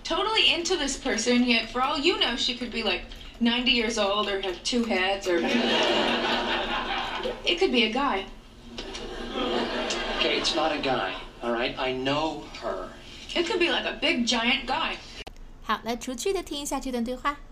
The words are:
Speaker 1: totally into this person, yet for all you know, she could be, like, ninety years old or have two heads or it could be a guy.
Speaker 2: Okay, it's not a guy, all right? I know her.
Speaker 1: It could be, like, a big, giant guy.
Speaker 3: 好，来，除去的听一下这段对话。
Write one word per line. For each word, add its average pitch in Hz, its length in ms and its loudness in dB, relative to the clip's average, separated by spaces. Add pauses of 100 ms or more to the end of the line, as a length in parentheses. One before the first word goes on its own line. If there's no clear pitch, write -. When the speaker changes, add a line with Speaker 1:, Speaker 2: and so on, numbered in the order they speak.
Speaker 1:
totally 392 500 4
into 339 220 2
this 285 200 0
person, 247 480 4
yet 233 280 2
for 247 100 0
all 294 160 2
you 359 220 4
know, 269 160 2
she 254 200 0
could 233 160 -6
be, 226 120 -4
like, 185 180 0 (380)
ninety 240 320 4
years 226 260 2
old 202 320 2
or 196 120 0
have 190 200 -4
two 240 220 2
heads 196 440 2
or 175 120 4 (2000)
it 339 140 2
could 370 140 2
be 233 140 4
a 220 60 -2
guy. 240 340 0 (1900)
Speaker 2:
Okay, - 180 2
it's - 160 0
not 156 220 4
a - 20 -2
guy, 110 380 0 (260)
all 120 100 0
right? 127 280 0
I 131 140 0
know 147 500 0 (180)
her. 95 280 -6 (460)
Speaker 1:
It 339 120 2
could 359 120 2
be, 320 120 4
like, 226 140 0
a 180 140 -4
big, 254 280 2
giant 240 400 2
guy. 302 300 0 (680)
Speaker 3:
好， - 200 0
来， 233 120 -2
除 254 180 -6
去 381 180 -2
的 359 120 0
听 294 180 -6
一 285 40 -8
下 285 140 -2
这 262 120 -6
段 240 120 0
对 247 120 -4
话。 285 240 -4 (120)